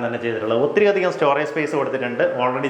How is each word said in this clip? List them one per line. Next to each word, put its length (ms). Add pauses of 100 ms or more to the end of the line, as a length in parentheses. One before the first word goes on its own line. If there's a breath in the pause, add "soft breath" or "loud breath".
തന്നെ 180
ചെയ്തിട്ടുള്ളത്. 420
ഒത്തിരിയധികം 500
സ്റ്റോറേജ് 360
സ്പേസ് 280
കൊടുത്തിട്ടുണ്ട്. 440 (180)
Already 280